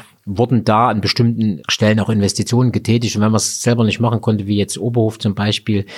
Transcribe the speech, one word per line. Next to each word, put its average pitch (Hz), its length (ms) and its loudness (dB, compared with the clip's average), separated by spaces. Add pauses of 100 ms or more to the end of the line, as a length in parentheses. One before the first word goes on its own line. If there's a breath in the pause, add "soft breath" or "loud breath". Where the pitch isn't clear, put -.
(300 loud breath)
wurden 117 320 0
da 113 280 2
an 110 100 -2
bestimmten 110 680 0
Stellen 107 320 2
auch 101 100 -2
Investitionen 110 600 0
getätigt. 117 460 -2
Und 104 60 0
wenn 107 80 4
man 110 80 2
es - 240 -4
selber 120 220 2
nicht 107 140 0
machen 117 220 0
konnte, 104 260 0
wie 104 120 2
jetzt 98 180 -2
Oberhof 110 420 0
zum 101 160 -2
Beispiel, 104 520 -2 (120)